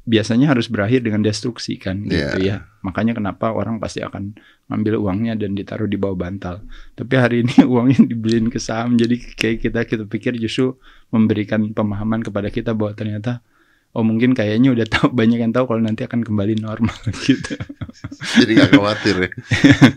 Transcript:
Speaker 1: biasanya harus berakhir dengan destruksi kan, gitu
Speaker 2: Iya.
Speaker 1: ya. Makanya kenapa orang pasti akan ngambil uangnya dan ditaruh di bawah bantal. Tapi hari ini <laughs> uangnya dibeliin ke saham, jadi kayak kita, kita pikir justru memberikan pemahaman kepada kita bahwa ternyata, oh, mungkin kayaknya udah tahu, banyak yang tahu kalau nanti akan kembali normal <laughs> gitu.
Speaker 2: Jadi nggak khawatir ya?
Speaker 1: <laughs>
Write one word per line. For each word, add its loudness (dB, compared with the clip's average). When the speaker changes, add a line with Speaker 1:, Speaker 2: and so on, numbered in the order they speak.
Speaker 1:
biasanya 2
harus 2
berakhir 0
dengan 0
destruksi -4
kan, -6
gitu -2
Speaker 2:
Iya. -
Speaker 1:
ya. 0
Makanya -2
kenapa -4
orang -4
pasti -8
akan -10
ngambil -2
uangnya -2
dan -4
ditaruh -6
di -2
bawah -2
bantal. -8
Tapi -6
hari 4
ini 4
<laughs> 12
uangnya 4
dibeliin 0
ke -4
saham, -2
jadi 4
kayak -2
kita, -2
kita -4
pikir -4
justru -2
memberikan 2
pemahaman -2
kepada -4
kita -4
bahwa -2
ternyata, -6
oh, -2
mungkin 4
kayaknya 2
udah 2
tahu, 0
banyak 2
yang 0
tahu 0
kalau -2
nanti -2
akan -4
kembali -2
normal -4
<laughs> -12
gitu. 0
Speaker 2:
Jadi 6
nggak 6
khawatir 0
ya? -2
Speaker 1:
<laughs> -16